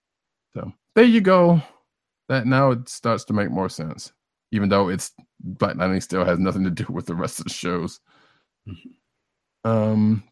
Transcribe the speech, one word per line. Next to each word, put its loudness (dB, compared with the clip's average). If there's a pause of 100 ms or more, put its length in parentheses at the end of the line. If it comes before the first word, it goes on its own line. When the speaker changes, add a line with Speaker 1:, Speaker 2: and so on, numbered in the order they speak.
(540)
Speaker 1:
So -12 (240)
there 8
you 6
go. 6 (680)
That, -2
now 4
it -4
starts -4
to -4
make 0
more -2
sense, -12 (380)
even 0
though 2
it's, -6 (280)
Black -4
Lightning -2
still -4
has 2
nothing -2
to 0
do -6
with -8
the -8
rest -6
of -12
the -10
shows. -6 (680)
Speaker 2:
Mm-hmm. -12
Speaker 1:
Um, 2